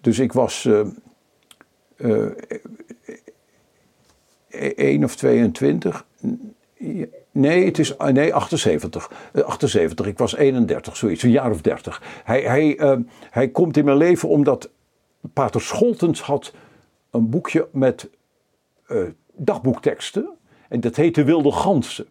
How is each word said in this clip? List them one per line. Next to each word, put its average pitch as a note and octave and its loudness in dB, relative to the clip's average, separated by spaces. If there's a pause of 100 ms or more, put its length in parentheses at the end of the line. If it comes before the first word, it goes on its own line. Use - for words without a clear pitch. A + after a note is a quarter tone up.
Dus A#2 2
ik B2+ 0
was, A#2+ 0
eh, G#2+ 4 (1160)
eh, G#2+ 0 (2250)
eh, - -12 (120)
één C#3 2
of B2 -4
tweeëntwintig. C3+ 0 (1300)
Nee, D#3 2
het E3+ -2
is, C#3+ -2
ah, C#3+ 0
nee, C#3+ 4
achtenzeventig. F2 -2 (220)
Eh, D3 0
achtenzeventig, G2 0
ik G2+ -8
was A#2+ -2
eenendertig, C3 0
zoiets, G2 -2
een B2 4
jaar B2+ 2
of F#2+ -4
dertig. - -4 (220)
Hij, B2+ 0
hij, C3+ 2
ehm, C3+ 2 (280)
hij B2 0
komt D#3+ 2
in D3 4
mijn C#3 4
leven E3 4
omdat C#3+ 2 (600)
pater B2 -2
Scholtens F#3+ 0
had - -4 (580)
een A2+ 0
boekje E3 -2
met, C3 0 (760)
eh, A2 -4 (300)
dagboekteksten. D#3 -4 (400)
En B2 -4
dat A2+ -4
heette D3+ 2
Wilde D3 0
Ganzen. F#2+ -2